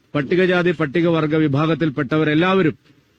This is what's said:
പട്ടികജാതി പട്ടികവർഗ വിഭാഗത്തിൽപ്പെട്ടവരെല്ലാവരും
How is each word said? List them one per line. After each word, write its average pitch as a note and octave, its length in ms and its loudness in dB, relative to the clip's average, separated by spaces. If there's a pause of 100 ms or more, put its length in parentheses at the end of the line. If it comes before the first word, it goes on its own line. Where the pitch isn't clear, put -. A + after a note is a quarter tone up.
(140)
പട്ടികജാതി F3 560 0
പട്ടികവർഗ D#3+ 680 0
വിഭാഗത്തിൽപ്പെട്ടവരെല്ലാവരും D#3 1400 0 (400)